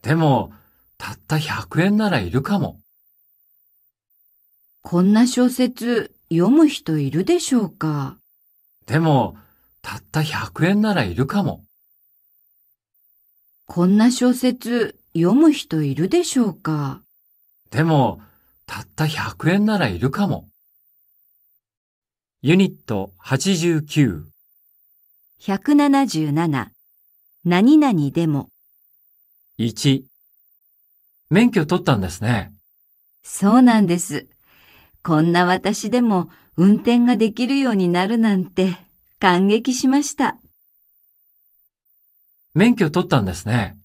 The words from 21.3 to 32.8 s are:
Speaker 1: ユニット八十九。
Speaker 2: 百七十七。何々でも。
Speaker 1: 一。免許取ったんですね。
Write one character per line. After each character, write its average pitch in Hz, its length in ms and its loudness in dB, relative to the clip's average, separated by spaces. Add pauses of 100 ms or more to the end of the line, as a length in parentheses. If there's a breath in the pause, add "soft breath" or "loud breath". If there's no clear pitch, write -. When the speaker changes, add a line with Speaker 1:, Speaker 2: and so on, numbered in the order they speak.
Speaker 1:
ユ 147 120 2
ニ 190 160 2
ッ - 160 -20
ト 98 320 -8
八 180 380 -2
十 160 260 -2
九。 113 420 0 (1160)
Speaker 2:
百 196 340 -2
七 277 320 4
十 156 240 -4
七。 143 400 -2 (760)
何 202 340 4
々 185 340 2
で 170 160 -2
も。 143 220 -4 (1040)
Speaker 1:
一。 135 500 -2 (1200)
免 226 220 4
許 156 160 0
取 180 160 -2
っ - 20 -16
た 135 120 2
ん 98 40 -2
で 92 80 -6
す - 120 -12
ね。 107 320 -4 (720)